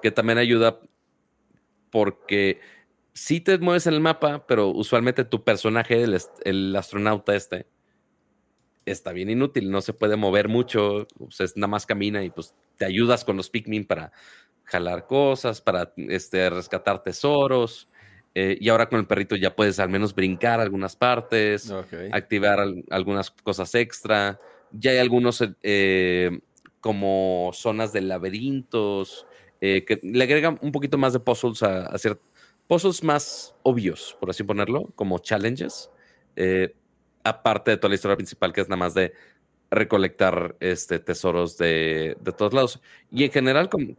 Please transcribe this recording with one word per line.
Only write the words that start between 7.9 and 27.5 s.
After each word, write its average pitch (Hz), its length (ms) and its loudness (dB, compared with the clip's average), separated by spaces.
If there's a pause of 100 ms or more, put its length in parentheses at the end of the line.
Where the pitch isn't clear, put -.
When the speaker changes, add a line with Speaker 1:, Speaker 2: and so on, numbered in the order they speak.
Speaker 1:
está 92 260 -8
bien 92 180 -6
inútil, 117 440 0
no 98 80 0
se 104 120 -6
puede 107 220 0
mover 104 340 2
mucho, 107 600 0 (100)
o - 140 -18
sea, 95 140 -4
es, - 100 -8
nada 104 100 -2
más 104 200 -4
camina 104 360 -2
y, 90 80 -6
pues, - 240 -14 (220)
te - 80 -4
ayudas 117 400 2
con 98 120 -2
los 95 140 -6
Pikmin 107 360 -4
para 80 260 -6 (500)
jalar 90 460 -4
cosas, 131 520 0
para, 90 360 -2
este, 92 520 -2
rescatar 90 540 -4
tesoros, 131 880 0 (480)
eh, 95 240 0
y 107 80 -2
ahora 113 200 4
con 117 120 2
el 95 80 -2
perrito 101 260 0
ya 95 220 -2
puedes 101 240 2
al 92 80 0
menos 98 260 -2
brincar 95 460 0
algunas 98 340 -4
partes, 113 800 0
Speaker 2:
Ok. 95 200 -10 (200)
Speaker 1:
activar 101 480 2
al-, 98 300 -4
algunas 95 420 -2
cosas - 420 -4
extra. 104 640 0 (320)
Ya 131 220 0
hay 127 60 4
algunos, 123 440 2 (200)
eh, 92 760 2 (420)
como 95 720 0